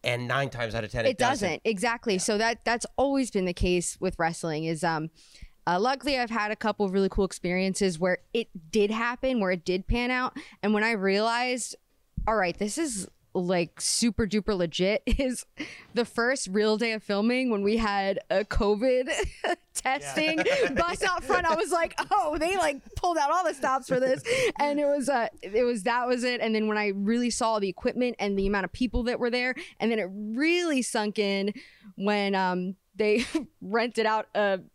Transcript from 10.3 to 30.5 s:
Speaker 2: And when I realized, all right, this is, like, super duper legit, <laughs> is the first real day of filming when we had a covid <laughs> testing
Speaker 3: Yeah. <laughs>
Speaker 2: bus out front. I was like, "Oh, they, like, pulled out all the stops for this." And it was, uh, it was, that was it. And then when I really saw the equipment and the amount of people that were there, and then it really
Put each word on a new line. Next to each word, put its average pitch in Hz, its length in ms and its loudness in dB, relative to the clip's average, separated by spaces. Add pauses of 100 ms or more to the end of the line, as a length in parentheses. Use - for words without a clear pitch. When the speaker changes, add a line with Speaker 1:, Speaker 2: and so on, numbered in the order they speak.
Speaker 2:
And 208 100 2
when 208 100 2
I 226 100 2
realized, 226 840 0 (520)
all 220 80 2
right, 180 220 2
this 208 220 -2
is, 240 280 -4 (260)
like, 175 460 0
super - 480 0
duper 208 300 0
legit, 185 460 0
<laughs> - 20 -8
is 254 400 0 (480)
the 233 100 0
first 240 480 -2
real 214 260 4
day 226 140 0
of 220 100 -4
filming 240 480 0
when 202 140 0
we 208 140 2
had 202 420 0 (100)
a 190 140 2
covid 247 680 2 (340)
<laughs> - 300 -4
testing 285 720 -2
Speaker 3:
Yeah. 523 260 2
<laughs> 269 40 -4
Speaker 2:
bus 349 260 0
out 370 220 0
front. 349 220 0
I 320 100 4
was 320 160 -2
like, 339 260 0 (140)
"Oh, 339 260 0
they, 349 200 0
like, 302 240 0 (160)
pulled 349 200 0
out 285 140 2
all 359 140 2
the 302 80 0
stops 269 340 -2
for 254 140 2
this." 262 200 0 (380)
And 294 220 2
it 294 40 2
was, 285 220 2
uh, 247 220 0 (120)
it 208 220 2
was, 240 200 0
that 240 260 0
was 247 160 0
it. 247 160 0
And 220 120 0
then 214 140 2
when 214 100 0
I 208 100 0
really 214 420 0
saw 226 300 0
the 196 100 0
equipment 240 500 -2
and 202 180 0
the 196 100 2
amount 196 180 0
of - 80 -8
people 247 300 0
that 233 140 -2
were 240 120 0
there, 247 260 -2 (240)
and 220 100 2
then 226 100 2
it 180 120 -2
really 269 720 0